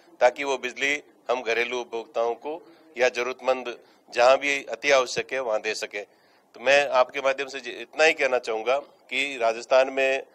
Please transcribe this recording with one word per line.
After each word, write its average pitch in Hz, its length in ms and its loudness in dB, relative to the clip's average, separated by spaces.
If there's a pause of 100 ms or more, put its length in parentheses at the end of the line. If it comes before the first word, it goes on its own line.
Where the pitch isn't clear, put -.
(200)
ताकि 123 240 4
वो 139 140 0
बिजली 127 460 -4 (280)
हम 127 120 -2
घरेलू 120 380 -2
उपभोक्ताओं 117 520 -4
को 151 340 -12 (300)
या 123 120 4
जरूरतमंद 123 720 -4 (340)
जहां 127 240 6
भी 139 260 -2
अति 143 280 -4
आवश्यक 123 420 0
है 131 60 -2
वहां 110 220 -2
दे 107 140 -4
सकें। 104 280 -10 (500)
तो - 60 -20
मैं 139 300 2
आपके 127 320 2
माध्यम 135 260 -2
से 135 100 -12
इतना 120 460 -4
ही 160 100 6
कहना 135 240 0
चाहूँगा 120 420 -2
कि 135 640 -8
राजस्थान 120 480 2
में 135 340 0 (120)